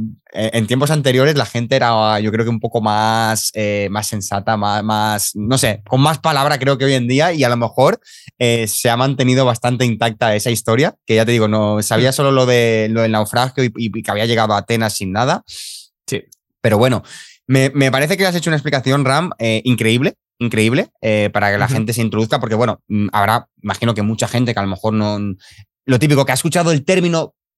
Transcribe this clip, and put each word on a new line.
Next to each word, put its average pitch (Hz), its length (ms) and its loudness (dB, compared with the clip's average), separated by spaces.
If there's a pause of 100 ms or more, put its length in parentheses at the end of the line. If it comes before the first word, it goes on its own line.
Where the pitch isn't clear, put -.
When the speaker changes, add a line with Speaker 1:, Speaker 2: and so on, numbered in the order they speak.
(340)
Speaker 1:
eh, 110 200 -2
en 113 140 0
tiempos 139 240 2
anteriores 139 460 2
la 120 80 0
gente 120 320 -2
era, 110 420 2
yo 107 120 -2
creo 110 120 0
que 113 60 -2
un 113 100 -2
poco 117 220 -4
más, 110 720 0
eh, 104 380 -4
más 101 160 -6
sensata, 101 500 -4
más, 104 260 -2
más, 107 520 -2
no 107 220 -2
sé, 110 300 -2
con 131 140 0
más 151 180 2
palabra 147 400 0
creo 135 180 0
que 131 80 -4
hoy 139 100 2
en 120 120 0
día, 147 240 2
y 156 140 -2
a 120 40 2
lo 120 80 0
mejor, 127 440 0 (380)
eh, 117 280 0
se - 220 -2
ha 117 80 2
mantenido 131 480 2
bastante 123 400 0
intacta 113 500 0
esa 107 160 -2
historia, 117 440 0 (100)
que 113 100 0
ya 113 100 4
te 117 60 0
digo, 110 160 2
no, 107 340 0
sabía 117 280 2
Speaker 2:
Mm. 131 40 0
Speaker 1:
solo 139 180 2
lo 131 140 4
de, 117 460 2
lo 113 120 0
del 110 80 0
naufragio 120 520 -2
y, 127 40 2
y, 110 300 -6
y 113 60 -10
que - 80 -4
había 104 140 -2
llegado 113 280 0
a 101 40 2
Atenas 113 400 -2
sin 95 160 -6
nada. 131 300 -2 (640)
Speaker 2:
Sí. - 160 -6 (380)
Speaker 1:
Pero 107 160 2
bueno, 120 260 2 (420)
me, 131 300 2
me 135 160 2
parece 151 260 0
que 190 80 2
has 180 100 0
hecho 170 140 -4
una 156 80 0
explicación, 139 480 0
Ram, 147 320 0
eh, 113 280 0
increíble, 120 500 2 (240)
increíble, 113 500 0 (120)
eh, 107 300 0
para 101 200 0
que 101 60 0
la 101 80 0
Speaker 2:
Ujú. 123 100 0
Speaker 1:
gente 113 180 -2
se 113 80 -2
introduzca, 110 380 0
porque 110 160 -4
bueno, 113 320 0
mm, 104 240 -2
habrá, 107 360 0 (140)
imagino 110 320 -2
que 104 80 -4
mucha 107 260 -2
gente 120 260 0
que 104 60 -4
a 98 40 0
lo 101 60 -4
mejor 107 240 -4
no, 107 260 -2 (680)
lo 127 140 2
típico, 143 260 4
que - 60 -2
ha - 40 0
escuchado 170 360 0
el 151 140 0
término 175 480 0 (240)